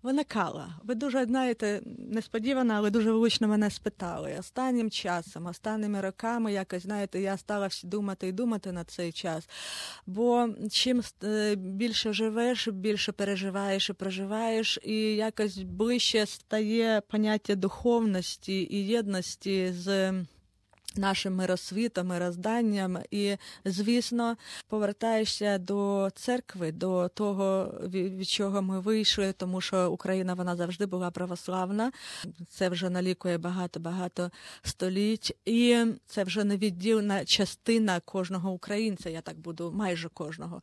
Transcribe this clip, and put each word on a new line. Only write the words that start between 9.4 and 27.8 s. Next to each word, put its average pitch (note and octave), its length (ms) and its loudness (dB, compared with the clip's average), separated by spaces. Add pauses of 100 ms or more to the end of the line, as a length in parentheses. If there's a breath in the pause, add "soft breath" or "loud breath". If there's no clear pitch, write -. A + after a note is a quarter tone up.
Бо A#3+ 440 4 (220)
чим B3 280 2
с-, - 140 -6 (100)
е, G#3+ 320 2
більше G3+ 580 0
живеш, A3 540 2
більше G#3 440 0
переживаєш G3 760 0
і G3 40 -4
проживаєш, G#3 880 -2
і G#3+ 320 0
якось G#3+ 420 0
ближче G#3+ 680 2
стає A3 760 2
поняття G#3+ 540 2
духовності F#3+ 1160 0
і G3+ 160 0
єдності G3 840 0
з F#3+ 420 0 (840 soft breath)
нашим G3 380 0
миросвітом, F#3 720 0
мирозданням. F#3 920 0 (140)
І, G3+ 240 0 (300 loud breath)
звісно, A#3 720 0 (300 loud breath)
повертаєшся G#3+ 880 0
до G3 580 2
церкви, G3 560 -2
до F3+ 360 2
того, F#3+ 760 0